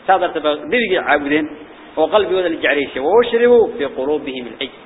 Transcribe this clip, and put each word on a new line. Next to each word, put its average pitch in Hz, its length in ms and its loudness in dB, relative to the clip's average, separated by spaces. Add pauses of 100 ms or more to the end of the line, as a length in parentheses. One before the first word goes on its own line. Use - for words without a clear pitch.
Saa 190 160 4
darteed 160 240 -2
baa 147 120 0 (160)
dibigii 233 300 0
caabudeen 147 460 0 (480)
oo 156 120 2
qalbigooda 185 420 0
la 165 60 -4
jeclaysiiyey. 135 500 -2
Wa 156 140 0
ushribu 240 380 4 (160)
fii 135 220 -4
quluubihim 135 520 -4
al-cijl. 123 240 -10 (140)